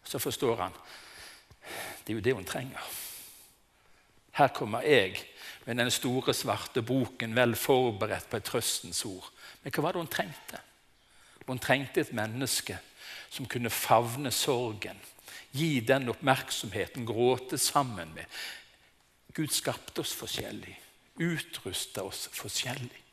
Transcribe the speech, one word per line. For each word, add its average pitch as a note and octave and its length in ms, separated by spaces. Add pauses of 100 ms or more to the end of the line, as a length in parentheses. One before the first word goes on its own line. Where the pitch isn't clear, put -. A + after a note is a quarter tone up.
Så - 140
forstår B2 380
han, F#2 160 (1300)
det G#2+ 80
er - 20
jo A2 60
det B2 140
hun F#2 100
trenger. C3 360 (1500)
Her C3+ 160
kommer A#2 320
jeg G2+ 360 (480)
med A#2 120
den B2 140
store, B2+ 440
svarte A#2 480
boken, A#2 540
vel A#2+ 200
forberedt A2 720
på A#2 60
et G#2 80
trøstens - 640
ord. F#2 220 (320)
Men C#3 100
hva D3 140
var F#3 80
det E3+ 80
hun D#3+ 100
trengte? - 480 (840)
Hun B2+ 140
trengte C3+ 400
et C#3+ 160
menneske A2 600 (540)
som B2+ 180
kunne A#2+ 220
favne A#2+ 580
sorgen, A#2+ 680 (540)
gi C#3+ 280
den C3 320
oppmerksomheten, A#2 960
gråte B2 520
sammen G#2+ 560
med. D2+ 100 (1080)
Gud D#3 180
skapte - 520
oss - 100
forskjellig, - 640 (440)
utrustet - 840
oss - 280
forskjellig. - 680 (120)